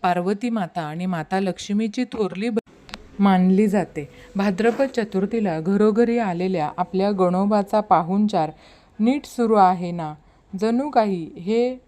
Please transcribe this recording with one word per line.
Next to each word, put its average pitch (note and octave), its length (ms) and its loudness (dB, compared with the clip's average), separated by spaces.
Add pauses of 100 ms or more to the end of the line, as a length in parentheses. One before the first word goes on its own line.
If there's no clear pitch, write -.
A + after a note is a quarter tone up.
पार्वती F#3+ 480 -2
माता F#3 320 -6
आणि D#3+ 240 -6
माता F#3 340 -4
लक्ष्मीची G#3 640 -4
थोरली G#3 460 -4
ब-, A3+ 100 -2 (600)
मानली F#3+ 480 4
जाते. E3+ 420 -4 (260)
भाद्रपद A3 600 0
चतुर्थीला G3 680 -2
घरोघरी G#3+ 560 2
आलेल्या F3+ 600 -2
आपल्या F#3 340 0
गणोबाचा G3 680 2
पाहुणचार F#3+ 720 2 (480)
नीट C4 260 0
सुरू A3+ 280 0
आहे F3+ 380 4
ना, D#3+ 220 -8 (460)
जणू A#3 300 0
काही G3+ 360 2 (120)
हे A#3 500 -2